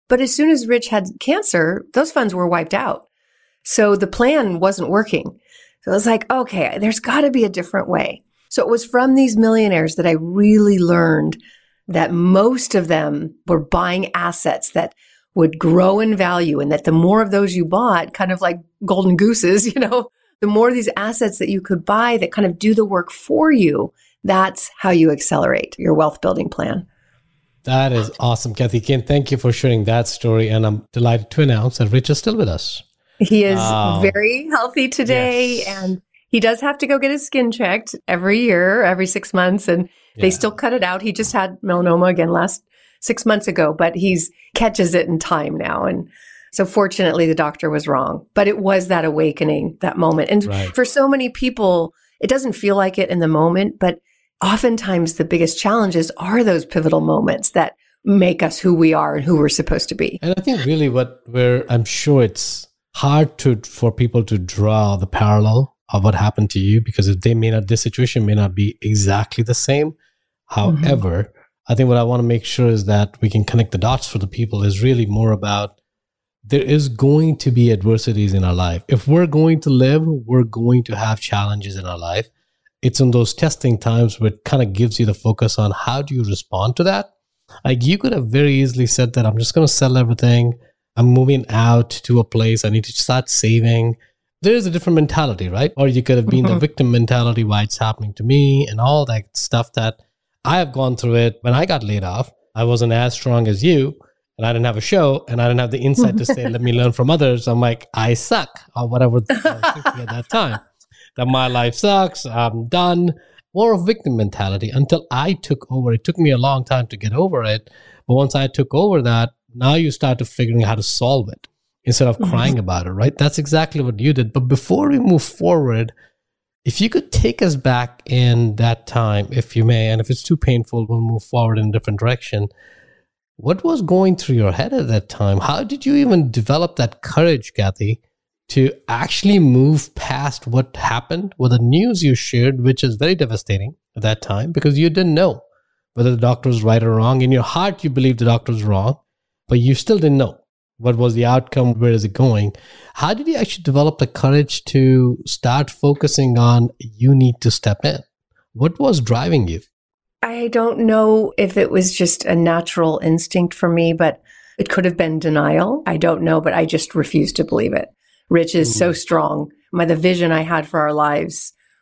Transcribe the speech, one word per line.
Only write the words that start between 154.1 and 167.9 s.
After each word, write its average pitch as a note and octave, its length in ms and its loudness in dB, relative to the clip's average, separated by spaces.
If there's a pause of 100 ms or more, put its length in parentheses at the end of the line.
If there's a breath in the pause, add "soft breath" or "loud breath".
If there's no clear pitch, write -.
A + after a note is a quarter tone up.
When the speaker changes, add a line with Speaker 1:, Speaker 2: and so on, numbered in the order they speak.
Speaker 2:
to C3 600 4
start C3+ 440 -2
focusing C#3+ 680 0
on, A#2+ 300 4 (100)
"You A2+ 360 2
need B2+ 260 4
to A#2 100 0
step - 340 -2
in"? D3 140 -2 (540)
What C#3+ 260 -2
was B3 220 2
driving A#2 480 0
you? E2 120 -6 (640)
Speaker 1:
I A#3 220 -4
don't A#3 320 -2
know A3 580 2
if F#3+ 180 0
it G3 140 2
was F#3 260 0
just - 280 -2
a F3 100 0
natural E3 640 0
instinct F3 540 -2
for F3 140 -2
me, E3 240 2
but E3 280 -2 (380 soft breath)
it G3 100 -4
could F#3 160 -2
have F3 120 -2
been D#3+ 240 -2
denial. D#3+ 680 0
I E3+ 120 -4
don't E3+ 240 0
know, D#3+ 180 0
but D#3+ 120 -2
I E3 140 0
just D#3+ 300 -4
refused D3+ 400 -2
to E3 80 0
believe - 280 -2
it. - 180 -4 (380)